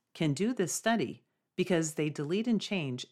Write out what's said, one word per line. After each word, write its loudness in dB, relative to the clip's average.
can 2
do 0
this -2
study -2
because 2
they 0
delete -2
and 2
change -4